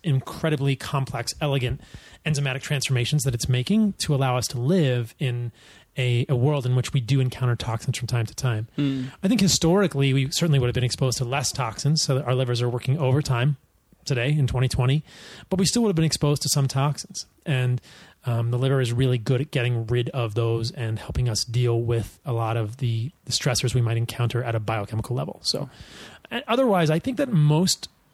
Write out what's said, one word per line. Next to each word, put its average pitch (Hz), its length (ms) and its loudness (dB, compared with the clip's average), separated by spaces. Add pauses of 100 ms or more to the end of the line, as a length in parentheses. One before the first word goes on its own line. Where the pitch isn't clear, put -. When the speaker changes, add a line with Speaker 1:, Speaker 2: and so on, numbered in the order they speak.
Speaker 1:
incredibly 139 720 0
complex, 131 640 -6
elegant 135 420 -2 (420)
enzymatic 139 380 0
transformations 131 640 0
that 123 100 0
it's - 140 -4
making 196 460 2
to - 200 -2
allow 131 240 2
us 120 100 -2
to 127 100 -6
live 127 600 2
in 120 340 -4 (460)
a, 123 300 2
a 139 80 2
world 131 300 2
in 127 100 2
which 123 160 0
we 139 80 0
do 131 200 2
encounter 123 360 0
toxins 113 400 -4
from 120 100 -6
time 117 200 0
to - 80 -14
time. 113 420 -2
Speaker 2:
Hmm. 135 280 -2 (180)
Speaker 1:
I 190 60 2
think 220 120 4
historically, 165 720 4
we 135 180 0
certainly 156 280 2
would 123 80 4
have 120 80 -2
been 123 100 0
exposed 123 340 0
to 135 60 -4
less 123 280 -2
toxins, 139 500 0
so 135 140 0
that 131 100 -2
our 123 80 2
livers 123 260 0
are 123 80 0
working 123 300 -2
overtime 135 580 2 (480)
today 123 260 0
in 151 160 2
twenty 123 220 0
twenty, 131 360 2 (440)
but 185 100 0
we 196 60 4
still 240 180 2
would 226 60 4
have 185 80 0
been 160 80 4
exposed 147 380 0
to - 80 -4
some 139 180 2
toxins. - 580 -2 (200)
And, 127 340 0 (460)
um, 117 240 -2
the 120 80 0
liver 135 220 2
is 120 120 0
really 127 260 2
good 120 220 0
at - 100 -6
getting 120 360 0
rid 120 240 0
of 117 240 -4
those 113 360 0
and 110 280 -4
helping - 320 -2
us 107 140 -2
deal 120 360 0
with 117 460 -2
a 131 60 -4
lot 113 240 -2
of 110 220 -4
the, 117 340 -2 (120)
the 127 80 -6
stressors 123 420 0
we 127 60 2
might 117 160 2
encounter 117 460 -2
at 117 120 -2
a 113 60 -2
biochemical 110 560 -4
level. 143 280 -6
So, - 260 -4 (600)
and 240 180 -6
otherwise, 214 420 4
I 156 80 2
think 247 180 -4
that 277 140 0
most 156 580 4 (260)